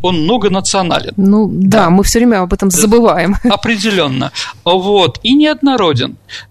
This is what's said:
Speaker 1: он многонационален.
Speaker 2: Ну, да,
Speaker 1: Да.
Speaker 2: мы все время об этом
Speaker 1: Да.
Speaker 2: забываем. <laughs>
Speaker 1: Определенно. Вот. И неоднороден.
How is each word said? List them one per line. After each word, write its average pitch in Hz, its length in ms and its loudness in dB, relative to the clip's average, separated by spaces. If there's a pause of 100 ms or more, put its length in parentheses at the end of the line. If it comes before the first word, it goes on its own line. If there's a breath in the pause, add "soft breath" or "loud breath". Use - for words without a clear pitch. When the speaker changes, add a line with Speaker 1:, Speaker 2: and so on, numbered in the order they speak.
Speaker 1:
он 180 220 0
многонационален. 190 920 -2
Speaker 2:
Ну, 202 360 2
да, 190 320 2
Speaker 1:
Да. 165 60 2
Speaker 2:
мы 190 120 4
все - 160 0
время 226 240 2
об 180 100 -6
этом 196 160 0
Speaker 1:
Да. 180 100 0
Speaker 2:
забываем. 202 640 2
<laughs> - 40 -2
Speaker 1:
Определенно. 190 880 -2 (320 loud breath)
Вот. 185 580 0
И 240 120 0
неоднороден. 269 840 0 (340 loud breath)